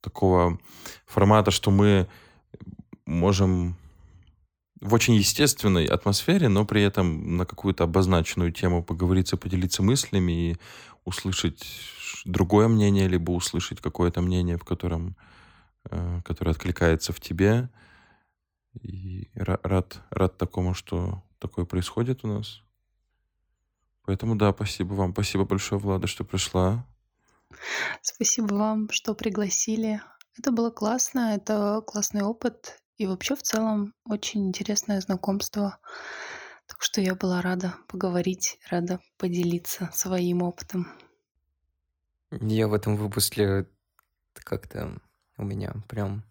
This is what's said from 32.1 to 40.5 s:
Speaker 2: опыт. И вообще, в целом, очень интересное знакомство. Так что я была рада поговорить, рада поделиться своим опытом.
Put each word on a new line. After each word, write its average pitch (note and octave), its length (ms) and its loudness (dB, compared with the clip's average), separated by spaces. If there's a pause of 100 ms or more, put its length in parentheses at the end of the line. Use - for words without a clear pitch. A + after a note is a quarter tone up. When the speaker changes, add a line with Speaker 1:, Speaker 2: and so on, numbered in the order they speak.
Speaker 2:
опыт. - 580 -6 (160)
И G#3+ 80 -4
вообще, F#3+ 300 -4
в - 60 -14
целом, G#3+ 520 -2 (120)
очень G#3 420 -4
интересное G3+ 520 -4
знакомство. - 800 -4 (880)
Так - 140 -16
что - 200 -2
я F#3 140 0
была F3+ 260 0
рада F3+ 340 -2 (120)
поговорить, F3+ 720 -2 (100)
рада F3 300 -2 (180)
поделиться F3 760 -2
своим F3 500 0
опытом. F3 440 -6 (1400)